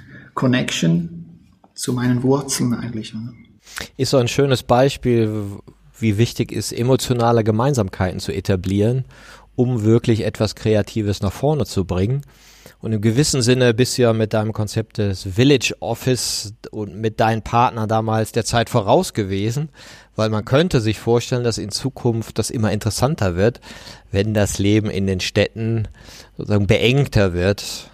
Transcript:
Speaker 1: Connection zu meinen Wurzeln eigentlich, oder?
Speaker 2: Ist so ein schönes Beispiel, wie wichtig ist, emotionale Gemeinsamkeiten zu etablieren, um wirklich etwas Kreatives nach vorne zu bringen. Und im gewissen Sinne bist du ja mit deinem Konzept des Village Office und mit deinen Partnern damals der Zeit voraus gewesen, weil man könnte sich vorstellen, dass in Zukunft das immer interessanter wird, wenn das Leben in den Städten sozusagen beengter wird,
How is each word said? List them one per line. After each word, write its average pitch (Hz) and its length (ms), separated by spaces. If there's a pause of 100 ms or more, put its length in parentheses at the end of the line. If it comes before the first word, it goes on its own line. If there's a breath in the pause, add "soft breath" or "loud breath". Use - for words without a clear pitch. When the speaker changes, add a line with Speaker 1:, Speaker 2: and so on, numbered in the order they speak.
(340 loud breath)
Speaker 1:
Connection 151 920 (500)
zu - 180
meinen 123 300
Wurzeln 135 500
eigentlich, 110 400
oder? 113 200 (640 loud breath)
Speaker 2:
Ist 131 140
so 143 60
ein 120 120
schönes 139 340
Beispiel, 120 640 (720)
wie 107 180
wichtig 117 340
ist, 107 200
emotionale 117 720
Gemeinsamkeiten 107 760
zu - 120
etablieren, 101 760 (500 loud breath)
um 123 280
wirklich 110 420
etwas 107 300
Kreatives 104 640
nach 98 120
vorne 143 320
zu 95 200
bringen. 101 360 (580 loud breath)
Und 113 140
im 107 80
gewissen 123 400
Sinne 123 320
bist 120 240
du 123 60
ja 113 100
mit 110 200
deinem 110 200
Konzept 110 460
des 101 240
Village 120 560
Office 117 760 (160)
und 101 260
mit 110 240
deinen 110 220
Partnern 117 480
damals 110 440
der 113 120
Zeit 117 240
voraus 123 440
gewesen, 110 560 (460 loud breath)
weil 110 140
man 107 160
könnte 147 340
sich 107 200
vorstellen, 120 440
dass 117 140
in 104 140
Zukunft - 680
das - 140
immer 107 200
interessanter 107 640
wird, 104 260 (500 loud breath)
wenn 104 240
das 104 240
Leben 104 320
in 98 160
den 95 140
Städten 110 680 (500 loud breath)
sozusagen 101 300
beengter 110 640
wird, 90 600